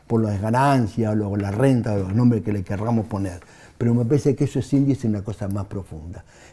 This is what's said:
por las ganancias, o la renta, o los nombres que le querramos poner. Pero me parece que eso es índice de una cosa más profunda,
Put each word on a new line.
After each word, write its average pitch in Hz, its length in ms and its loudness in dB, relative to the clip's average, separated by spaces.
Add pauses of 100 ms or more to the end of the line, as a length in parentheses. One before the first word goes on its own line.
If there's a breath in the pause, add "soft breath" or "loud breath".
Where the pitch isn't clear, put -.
por 113 160 2
las 104 180 0
ganancias, 117 760 2
o 104 220 0
la 101 140 -2
renta, 120 440 2
o 101 40 0
los 95 160 -2
nombres 117 280 4
que 107 100 -4
le 101 120 -4
querramos 107 420 -2
poner. 95 340 -6 (360 loud breath)
Pero 117 160 2
me 120 120 2
parece 139 320 2
que 147 80 0
eso 135 160 -2
es - 120 -4
índice 139 300 2
de 117 60 0
una 101 160 -2
cosa 104 240 -6
más 98 180 -4
profunda, 85 580 -12 (280 soft breath)